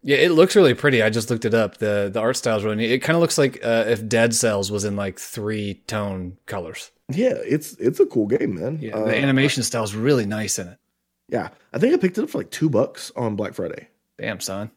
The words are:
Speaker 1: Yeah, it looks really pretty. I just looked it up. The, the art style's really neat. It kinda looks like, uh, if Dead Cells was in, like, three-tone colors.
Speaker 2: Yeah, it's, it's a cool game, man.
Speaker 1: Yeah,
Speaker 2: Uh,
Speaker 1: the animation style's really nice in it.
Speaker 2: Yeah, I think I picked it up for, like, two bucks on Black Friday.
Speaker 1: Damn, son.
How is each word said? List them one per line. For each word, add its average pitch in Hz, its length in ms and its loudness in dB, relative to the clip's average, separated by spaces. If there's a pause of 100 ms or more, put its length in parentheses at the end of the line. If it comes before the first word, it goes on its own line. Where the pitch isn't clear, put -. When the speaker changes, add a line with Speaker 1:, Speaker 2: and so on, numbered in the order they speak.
Speaker 1:
Yeah, 139 140 2
it 165 160 4
looks 165 240 6
really 156 180 8
pretty. 131 280 2
I 107 80 4
just 113 200 -2
looked 117 140 -2
it 113 100 0
up. 107 220 2
The, 104 360 -2
the 110 60 -2
art 120 180 0
style's 110 280 -2
really 107 120 -2
neat. 110 140 -2
It 127 140 0
kinda 165 160 2
looks 165 180 2
like, 139 260 0
uh, 113 220 2
if 110 220 0
Dead 117 260 4
Cells 104 380 0
was 101 120 -2
in, 101 120 -4
like, 98 240 -6
three-tone 101 1160 -6 (100)
colors. - 440 -10 (220)
Speaker 2:
Yeah, 233 220 0 (100)
it's, 151 300 -4
it's - 240 -2
a 392 80 6
cool 104 220 0
game, 107 260 -2
man. 101 260 -6
Speaker 1:
Yeah, 110 160 -8
Speaker 2:
Uh, 107 100 -2
Speaker 1:
the 110 100 0
animation 135 480 2
style's 107 320 -4
really 120 300 2
nice 107 340 -4
in 90 80 -10
it. 90 100 -20 (500)
Speaker 2:
Yeah, 101 200 -4 (240)
I - 60 -6
think 247 140 4
I 359 40 4
picked 185 200 0
it 214 60 0
up 311 80 -4
for, - 80 -6
like, - 120 -8
two 156 200 0
bucks 120 460 -2
on 113 180 -2
Black 98 180 -6
Friday. - 360 -8 (280)
Speaker 1:
Damn, 107 220 -8
son. 101 380 -8